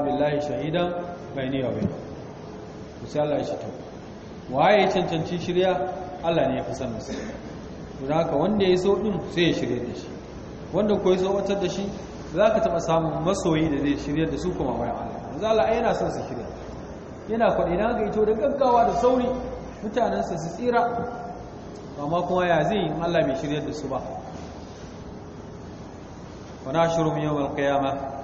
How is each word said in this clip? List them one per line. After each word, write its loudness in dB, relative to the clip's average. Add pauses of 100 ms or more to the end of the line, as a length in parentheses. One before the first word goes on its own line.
بالله 2
شهيدا 0 (420)
بيني -2
وبينكم." -2 (1000)
To -10
sai 0
Allah 2
ya 0
ce, -4
to, -8 (840)
waye 6
ya 4
cancanci 0
shari'a? 2 (500)
Allah 4
ne 0
ya -4
fi -6
sanin -6
sa. -8
To -10
don 0
haka 2
wanda 4
ya 8
so 4
din 0 (120)
sai 2
ya 6
shirye 0
da -4
shi. -10 (680)
Wanda 4
ko 6
ya 6
so 2
watar 2
da 0
shi, -4 (440)
za 6
ka 4
taɓa 2
samun 2
masoyi 4
da 2
zai 2
shirye 0
da -2
su -2
kuma -2
bayan -2
Allah. -6 (120)
Manzo -2
Allah 4
ai 4
yana 2
son 0
su -4
shirya. -6 (840)
Yana 4
kwaɗi 2
na 2
ga 0
ito 2
da 6
gaggawa 4
da 4
sauri 4 (580)
mutanensa 0
su -4
tsira. 2 (1200)
Amma 0
kuma 2
ya 6
zai 2
yi 2
in -2
Allah 4
bai 2
shirye -2
da -4
su -6
ba? -2 (2750)
"ونحشرهم 2
يوم 0
القيامة"، 2 (300)